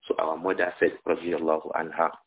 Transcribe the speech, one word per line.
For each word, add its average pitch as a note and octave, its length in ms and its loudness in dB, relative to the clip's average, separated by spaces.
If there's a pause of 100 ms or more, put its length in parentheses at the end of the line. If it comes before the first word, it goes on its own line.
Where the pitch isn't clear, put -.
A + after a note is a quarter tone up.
So - 100 0
our D#2+ 200 0
mother F2+ 420 0
said, E2 140 4 (120)
radiallahu D#2+ 680 0
anha D#2+ 340 0 (180)